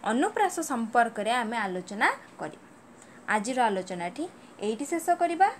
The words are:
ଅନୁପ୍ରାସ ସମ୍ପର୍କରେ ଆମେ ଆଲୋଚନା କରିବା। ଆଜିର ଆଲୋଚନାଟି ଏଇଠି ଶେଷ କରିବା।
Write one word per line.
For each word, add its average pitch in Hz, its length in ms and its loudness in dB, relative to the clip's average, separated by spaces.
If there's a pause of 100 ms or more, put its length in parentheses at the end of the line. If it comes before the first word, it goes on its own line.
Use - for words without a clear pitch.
ଅନୁପ୍ରାସ 349 560 0
ସମ୍ପର୍କରେ 233 680 0
ଆମେ 233 260 0
ଆଲୋଚନା 202 560 0 (280)
କରିବା। - 280 -12 (600)
ଆଜିର 233 340 0
ଆଲୋଚନାଟି 190 680 -2 (320)
ଏଇଠି 220 260 -2
ଶେଷ 339 240 -2
କରିବା। 349 500 4